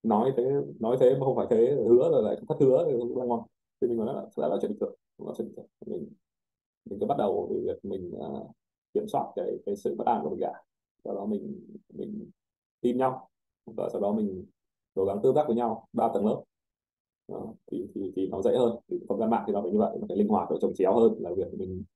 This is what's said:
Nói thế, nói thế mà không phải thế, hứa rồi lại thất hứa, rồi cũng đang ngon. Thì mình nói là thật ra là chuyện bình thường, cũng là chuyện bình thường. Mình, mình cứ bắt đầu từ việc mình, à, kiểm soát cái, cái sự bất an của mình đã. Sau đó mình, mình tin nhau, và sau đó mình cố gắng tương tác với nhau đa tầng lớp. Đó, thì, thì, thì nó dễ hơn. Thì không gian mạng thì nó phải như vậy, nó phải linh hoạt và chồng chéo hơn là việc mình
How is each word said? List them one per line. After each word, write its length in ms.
Nói 340
thế, 80
nói 200
thế 140
mà 100
không 120
phải 140
thế, 240
hứa 220
rồi 120
lại 140
thất 120
hứa, 240
rồi 160
cũng 180
đang 100
ngon. 140
Thì 80
mình 80
nói 180
là 60
thật 220
ra 60
là 120
chuyện 100
bình 100
thường, 140
cũng 100
là 100
chuyện 120
bình 80
thường. 100
Mình, 220
mình 100
cứ 60
bắt 120
đầu 320
từ 160
việc 180
mình, 360
à, 80
kiểm 140
soát 280
cái, 100
cái 100
sự 220
bất 80
an 180
của 60
mình 100
đã. 120
Sau 100
đó 120
mình, 340
mình 360
tin 180
nhau, 300
và 260
sau 80
đó 120
mình 320
cố 100
gắng 180
tương 120
tác 120
với 100
nhau 360
đa 220
tầng 120
lớp. 160
Đó, 260
thì, 240
thì, 220
thì 120
nó 140
dễ 140
hơn. 200
Thì 80
không 100
gian 120
mạng 160
thì 60
nó 100
phải 80
như 80
vậy, 220
nó 80
phải 80
linh 120
hoạt 220
và 100
chồng 140
chéo 200
hơn 240
là 180
việc 220
mình 240